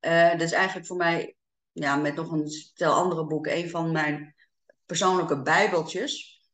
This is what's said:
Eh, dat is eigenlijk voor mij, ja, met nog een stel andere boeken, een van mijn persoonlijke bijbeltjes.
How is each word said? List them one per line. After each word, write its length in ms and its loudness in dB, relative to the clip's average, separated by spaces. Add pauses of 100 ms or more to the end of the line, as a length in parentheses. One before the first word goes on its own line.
Eh, 240 8
dat 100 0
is 120 0
eigenlijk 340 0
voor 100 -8
mij, 400 -2 (360)
ja, 240 -2
met 180 0
nog 180 -6
een 160 -2
stel 440 -2
andere 340 0
boeken, 300 -4
een 140 -4
van 220 -4
mijn 420 -2 (500)
persoonlijke 580 0
bijbeltjes. 1000 -2 (120)